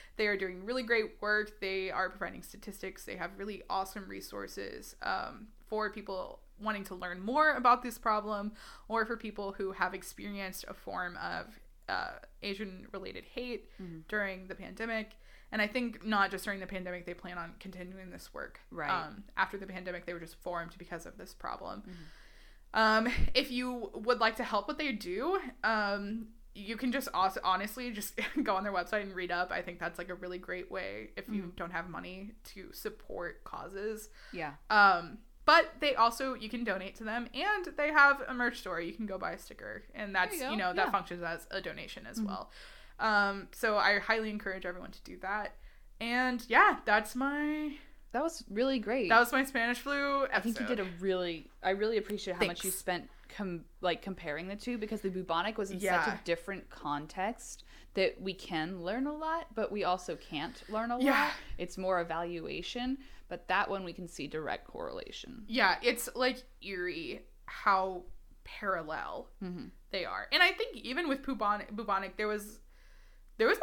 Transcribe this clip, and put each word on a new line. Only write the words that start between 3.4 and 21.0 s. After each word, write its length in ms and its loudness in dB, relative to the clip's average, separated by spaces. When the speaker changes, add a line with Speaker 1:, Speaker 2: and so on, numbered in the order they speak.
Speaker 1:
awesome 360 -2
resources, 960 -10
um, 460 -4
for 240 -2
people 500 -8
wanting 260 -2
to 100 -8
learn 260 -6
more 340 4
about 260 8
this 160 -6
problem 560 0
or 180 2
for 120 -4
people 360 -6
who 180 -4
have 240 0
experienced 720 -8
a 80 -10
form 420 -6
of, 420 -6
uh, 220 -2
Asian-related 840 -8
hate 440 -8
Speaker 2:
Mm-hmm. 260 -10
Speaker 1:
during 400 -2
the 80 -8
pandemic. 560 -6
And 80 2
I 60 2
think 380 -2
not 260 4
just 140 -4
during 160 -4
the 60 -8
pandemic, 380 -8
they 80 -6
plan 240 -10
on 220 -8
continuing 500 -12
this 240 -16
work. 280 -10
Speaker 2:
Right. 180 -4
Speaker 1:
Um, 360 -2
after 220 2
the 100 -8
pandemic, 380 -8
they 80 -4
were 80 -6
just 160 -14
formed 400 -6
because 280 -10